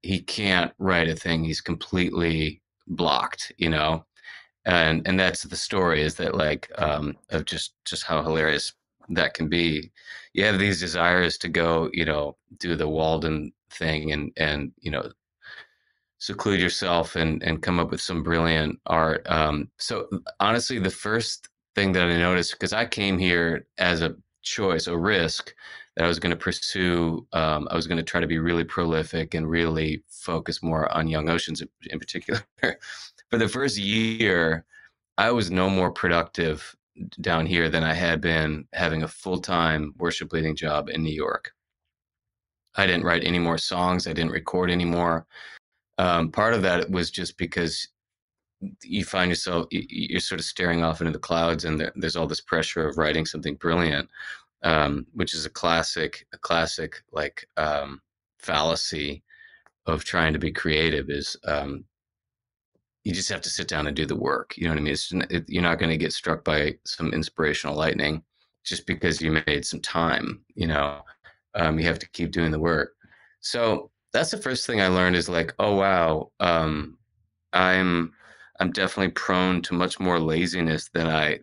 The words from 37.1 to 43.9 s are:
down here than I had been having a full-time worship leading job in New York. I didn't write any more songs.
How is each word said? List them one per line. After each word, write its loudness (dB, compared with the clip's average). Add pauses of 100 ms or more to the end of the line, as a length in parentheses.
down 2
here 2
than 0
I 2
had 0
been 0
having 0
a -4
full-time -2
worship -4
leading 0
job -4
in -4
New -2
York. -6 (1200)
I 4
didn't 2
write 2
any 2
more 2
songs. 0